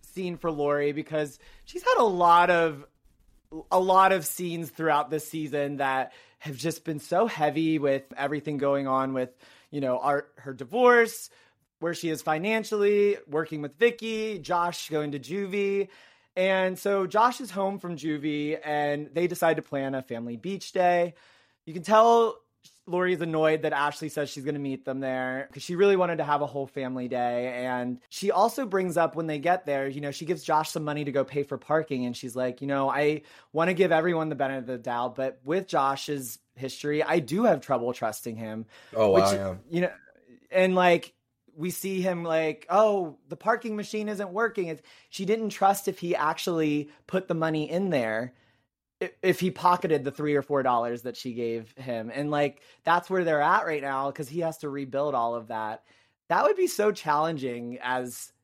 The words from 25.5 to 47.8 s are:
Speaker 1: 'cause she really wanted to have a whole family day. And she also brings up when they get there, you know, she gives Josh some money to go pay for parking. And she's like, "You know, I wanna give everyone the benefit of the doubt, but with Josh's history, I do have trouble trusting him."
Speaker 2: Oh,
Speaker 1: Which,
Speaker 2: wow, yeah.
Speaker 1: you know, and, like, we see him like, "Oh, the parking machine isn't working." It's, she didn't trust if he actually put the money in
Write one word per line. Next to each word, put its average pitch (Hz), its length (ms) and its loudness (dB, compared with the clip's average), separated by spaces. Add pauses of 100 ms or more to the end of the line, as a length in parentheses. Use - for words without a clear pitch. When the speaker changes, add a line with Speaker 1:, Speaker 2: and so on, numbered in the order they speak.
Speaker 1:
'cause 139 100 -14
she 180 120 -6
really 202 200 6
wanted 175 220 2
to 151 80 -2
have 147 160 2
a 147 40 0
whole 139 220 -4
family 127 400 -6
day. 123 400 -2 (180)
And 123 340 -4 (100)
she - 220 -4
also 220 340 2
brings 185 320 0
up 160 180 2
when 165 120 -4
they 151 120 -4
get 175 260 0
there, 139 220 -2
you 139 140 -8
know, 143 100 -6
she 156 140 -10
gives 156 180 -4
Josh 156 280 0
some 160 120 -4
money 147 220 -4
to 139 60 -4
go 135 120 2
pay 139 200 -4
for 139 140 -8
parking. 147 480 -2
And 123 120 -4
she's 120 180 -10
like, 127 260 -4
"You 139 60 -8
know, 139 220 0
I 147 320 2 (320)
wanna 170 200 2
give 175 200 4
everyone 160 360 2
the 147 60 -4
benefit 135 240 -2
of 120 80 -10
the 127 100 -6
doubt, 120 380 -4
but 131 300 -4
with 185 220 -2
Josh's 139 720 -2 (180)
history, 147 460 -4
I 160 180 2
do 156 260 -2
have 165 160 4
trouble 123 320 -2
trusting 113 420 -6
him." 110 300 -8 (280)
Speaker 2:
Oh, 107 180 4
Speaker 1:
Which, 95 120 8
Speaker 2:
wow, 98 100 4
yeah. 98 220 -4 (140)
Speaker 1:
you 170 120 0
know, 180 100 0 (600)
and, 185 240 4
like, 175 380 4 (440)
we 165 140 -4
see 190 300 -4
him 180 220 0
like, 160 460 0
"Oh, 190 480 4 (120)
the 165 80 -10
parking 226 400 -2
machine 208 320 -6
isn't 202 240 -6
working." 208 340 -2
It's, 160 140 -8 (280)
she - 160 -8
didn't 220 260 0
trust 196 360 2
if 185 120 -4
he 175 160 -2
actually 151 760 0 (180)
put 185 220 -2
the 180 40 0
money 160 380 0
in 185 200 0